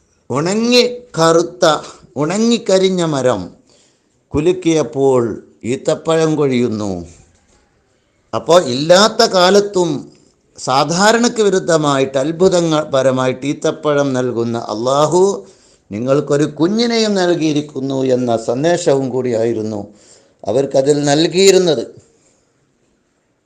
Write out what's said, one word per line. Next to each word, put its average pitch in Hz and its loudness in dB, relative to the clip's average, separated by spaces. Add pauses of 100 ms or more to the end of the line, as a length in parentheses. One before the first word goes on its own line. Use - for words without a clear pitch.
(300)
ഉണങ്ങി 220 0 (200)
കറുത്ത, 165 2 (380)
ഉണങ്ങിക്കരിഞ്ഞ 190 0
മരം 127 -2 (840)
കുലുക്കിയപ്പോൾ 139 0 (180)
ഈത്തപ്പഴം 156 -2
കൊഴിയുന്നു. 110 -2 (1300)
അപ്പോൾ 165 2
ഇല്ലാത്ത 185 2
കാലത്തും 180 2 (460)
സാധാരണക്ക് 202 0
വിരുദ്ധമായിട്ട്, 151 0
അത്ഭുതങ്ങൾ 165 0
പരമായിട്ട് 131 0
ഈത്തപ്പഴം 143 -2
നൽകുന്ന 117 -4
അള്ളാഹു 147 0 (460)
നിങ്ങൾക്കൊരു 143 -2
കുഞ്ഞിനെയും 214 -2
നൽകിയിരിക്കുന്നു 147 -2
എന്ന 123 0
സന്ദേശവും 139 0
കൂടിയായിരുന്നു 113 -4 (600)
അവർക്കതിൽ 139 0
നൽകിയിരുന്നത്. 170 2 (1600)